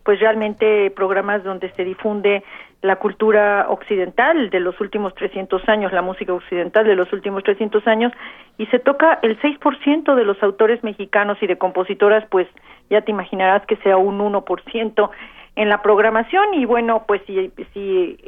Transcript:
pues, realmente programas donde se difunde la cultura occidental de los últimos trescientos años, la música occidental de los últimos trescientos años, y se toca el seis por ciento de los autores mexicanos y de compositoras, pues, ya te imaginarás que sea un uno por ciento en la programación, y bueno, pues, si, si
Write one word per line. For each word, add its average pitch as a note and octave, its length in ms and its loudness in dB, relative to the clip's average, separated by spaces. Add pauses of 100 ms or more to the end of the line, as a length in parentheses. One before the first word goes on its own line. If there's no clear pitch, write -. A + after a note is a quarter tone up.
pues, G3+ 160 2
realmente G#3+ 720 2
programas G3 520 -2
donde F#3 280 -8
se - 120 -6
difunde G3+ 600 -4 (400)
la F#3+ 140 0
cultura G#3 720 2
occidental G#3+ 840 0
de F#3+ 80 0
los F3+ 200 -4
últimos G3+ 360 -6
trescientos F#3+ 520 -6
años, G#3+ 240 0
la F3+ 120 -2
música F#3 300 -6
occidental F3 520 0
de G#3 100 4
los F3+ 160 -2
últimos G3 320 -6
trescientos G#3 440 -2
años, A#3 260 0 (440)
y A3 100 -8
se B3+ 100 2
toca D#4 460 2
el A3 180 0
seis D4 160 -2
por C#4 220 -2
ciento D4 360 2
de A#3+ 100 2
los G3+ 180 -2
autores G#3+ 400 2
mexicanos G3+ 580 -2
y G#3 60 -4
de A3 100 0
compositoras, G3 720 2
pues, F#3 180 0 (440)
ya G#3 100 4
te A3 100 -6
imaginarás F#3+ 540 0
que G#3 120 -2
sea G3 200 2
un G3+ 240 0
uno G3+ 240 -2
por F3+ 200 -4
ciento A3 440 -2 (460)
en G#3+ 120 0
la G#3 140 2
programación, A3 720 2
y C#4 120 0
bueno, A#3 420 0
pues, G3+ 180 -2
si, F#3+ 260 -4 (220)
si F#3+ 440 -4 (100)